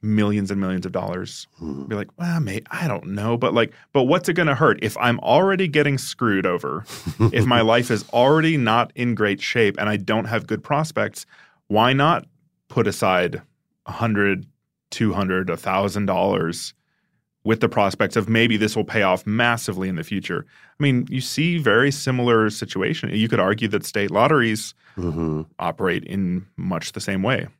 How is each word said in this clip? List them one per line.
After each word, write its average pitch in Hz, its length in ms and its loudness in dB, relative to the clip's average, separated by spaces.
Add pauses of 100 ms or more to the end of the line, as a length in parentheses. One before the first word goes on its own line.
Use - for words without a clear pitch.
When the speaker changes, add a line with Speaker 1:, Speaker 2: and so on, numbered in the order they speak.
Speaker 1:
millions 104 500 0
and 98 100 -2
millions 92 240 -4
of 92 60 -6
dollars?" 90 560 -8 (100)
Speaker 2:
Hmm. 71 280 -10
Speaker 1:
Be 107 100 -6
like, 104 140 -8 (100)
Well, 170 200 -2
mate, 107 300 -4
I - 180 -6
don't 104 200 -4
know, 104 300 -2
but, - 160 0
like, 113 200 2 (200)
but 135 100 4
what's 175 260 2
it 175 40 0
gonna 160 200 2
hurt? 127 300 4
If 107 140 -4
I'm 120 240 2
already 185 460 4
getting 143 300 2
screwed 98 480 0
over, 85 380 -2 (240)
Speaker 2:
<laughs> - 120 -12 (120)
Speaker 1:
if 113 140 2
my 120 160 4
life 117 280 4
is 107 200 -2
already 156 480 4
not 117 380 2
in 123 200 -2
great 101 260 0
shape 107 380 2
and 104 100 0
I 104 80 -2
don't 107 280 -2
have 113 200 -4
good 110 160 -4
prospects, 139 640 -4 (420)
why 113 260 4
not 143 340 2 (400)
put 117 180 0
aside 92 560 0 (460)
a 110 60 -12
hundred, 101 520 0 (440)
two 107 240 -2
hundred, 92 360 -2
a 82 80 -2
thousand 98 500 -2
dollars 92 680 -2 (680)
with 113 180 0
the 117 80 2
prospects 101 480 0
of 101 100 -2
maybe 113 300 2
this 107 180 0
will 110 80 -2
pay 107 200 -2
off 92 220 2
massively 110 640 -2
in 92 80 -4
the 82 80 -6
future. 92 420 -6 (340)
I 147 40 0
mean, 127 260 2
you 127 120 -4
see 170 360 -2
very 131 340 4
similar 120 580 2
situation. 107 640 -6
You 107 160 0
could 117 100 2
argue 107 300 2
that 101 160 -2
state 101 260 -4
lotteries 117 640 2 (240)
Speaker 2:
Mm-hmm. 80 460 -2 (160)
Speaker 1:
operate 87 460 -2
in 92 420 -4 (100)
much 90 360 -6
the - 60 -10
same 95 220 -4
way. 120 260 0 (120)